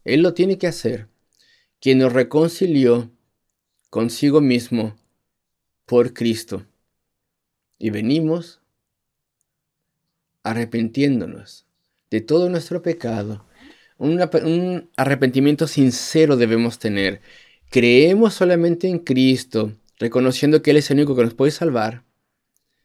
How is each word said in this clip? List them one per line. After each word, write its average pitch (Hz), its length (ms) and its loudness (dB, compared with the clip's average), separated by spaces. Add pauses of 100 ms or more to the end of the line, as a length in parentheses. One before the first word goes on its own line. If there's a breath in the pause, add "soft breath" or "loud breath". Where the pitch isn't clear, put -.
Él 139 180 0
lo 175 120 0
tiene 190 240 0
que 185 80 -4
hacer. 117 420 -6 (720)
Quien 131 180 4
nos 131 140 2
reconcilió 131 1000 0 (800)
consigo 139 500 0
mismo 120 560 -2 (880)
por 120 280 2
Cristo. 110 520 -6 (1120)
Y 107 120 -4
venimos 156 680 -4 (1800)
arrepintiéndonos 113 1200 -4 (460)
de 110 80 -2
todo 170 300 0
nuestro 170 320 -6
pecado. 110 640 -6 (500 soft breath)
Un 165 240 -2
ap-, 170 240 0
un 175 520 -4
arrepentimiento 135 720 2
sincero 147 680 2
debemos 117 420 0
tener. 98 440 -4 (480 soft breath)
Creemos 180 640 4
solamente 175 520 0
en 180 120 -4
Cristo, 127 720 -2 (260)
reconociendo 127 600 0
que 147 120 2
Él 147 40 4
es 147 140 0
el 139 80 2
único 143 180 0
que 123 80 2
nos 117 100 -4
puede 139 180 0
salvar 120 520 -4 (800)